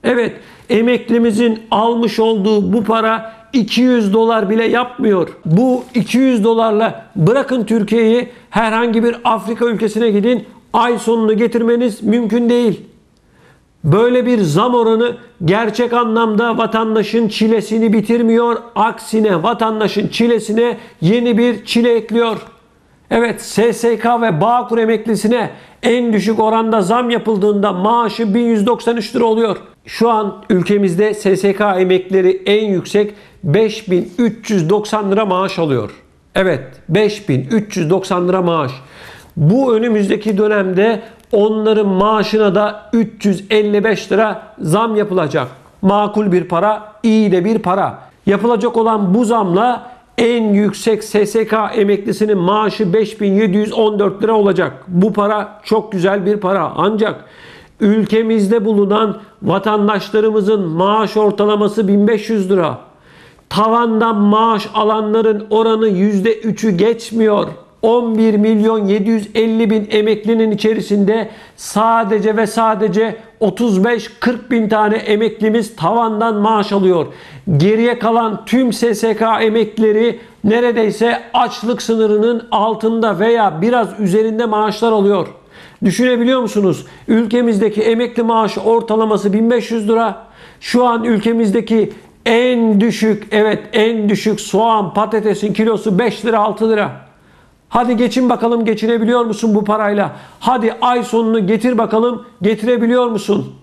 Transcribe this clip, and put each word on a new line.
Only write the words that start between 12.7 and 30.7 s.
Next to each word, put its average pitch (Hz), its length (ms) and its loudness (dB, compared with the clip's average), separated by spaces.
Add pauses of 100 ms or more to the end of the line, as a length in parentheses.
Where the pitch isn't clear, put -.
Böyle 233 420 2
bir 247 160 2
zam 196 340 0
oranı 233 400 2 (300)
gerçek 220 480 0
anlamda 226 640 0
vatandaşın 220 680 -2
çilesini 220 680 0
bitirmiyor. 233 640 2 (200)
Aksine 214 680 0
vatandaşın 214 640 -2
çilesine 233 680 0 (240)
yeni 233 360 2
bir 233 280 0
çile 233 300 2
ekliyor. 220 420 -2 (720)
Evet, 226 300 0
S 220 320 0
S 233 260 -2
K 233 220 0
ve 190 200 0
Bağkur 233 360 0
emeklisine 220 720 0 (340)
en 240 300 0
düşük 214 260 0
oranda 226 420 2
zam 233 280 0
yapıldığında 208 640 0
maaşı 214 600 -2
bin 233 80 2
yüz 226 240 0
doksan 233 320 -2
üç 208 180 -8
lira 233 100 2
oluyor. 220 320 0 (280)
Şu - 240 0
an 214 400 -2
ülkemizde 196 640 2